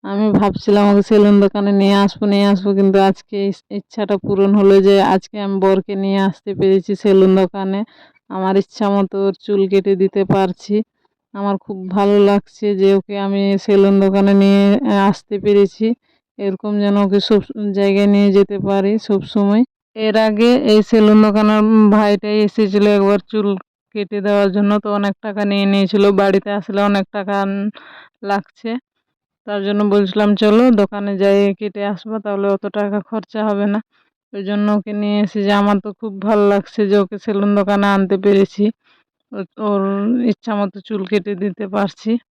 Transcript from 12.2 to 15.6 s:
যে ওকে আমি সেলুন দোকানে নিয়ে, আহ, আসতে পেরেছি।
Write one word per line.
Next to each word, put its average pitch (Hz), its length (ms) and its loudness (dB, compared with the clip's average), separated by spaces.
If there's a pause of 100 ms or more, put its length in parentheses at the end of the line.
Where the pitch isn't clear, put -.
যে 190 180 2
ওকে 196 240 -4
আমি 196 240 -2 (160)
সেলুন 196 420 2
দোকানে 196 340 2
নিয়ে, 196 280 4 (140)
আহ, 202 320 0
আসতে - 300 -6
পেরেছি। 202 480 0 (520)